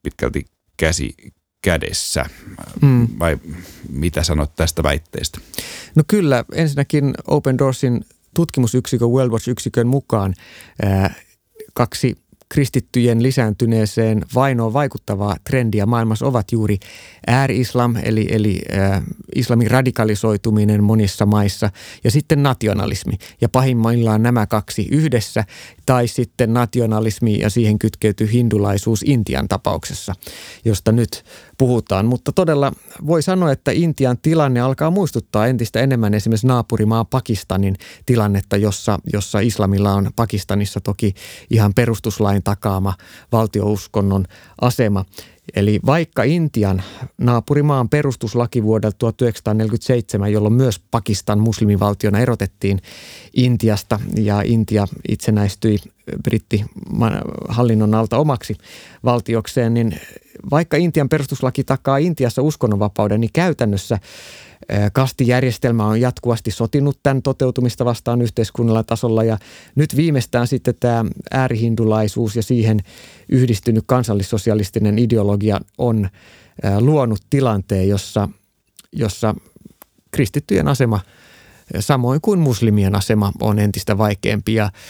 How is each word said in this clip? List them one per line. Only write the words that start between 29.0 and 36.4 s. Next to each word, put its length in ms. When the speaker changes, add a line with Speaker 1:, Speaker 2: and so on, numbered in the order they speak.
Speaker 2:
Intian 420
tapauksessa, 640
josta 260
nyt 320
puhutaan. 480
Mutta 260
todella 400
voi 160
sanoa, 280
että 200
Intian 500
tilanne 400
alkaa 300
muistuttaa 560
entistä 320
enemmän 340
esimerkiksi 340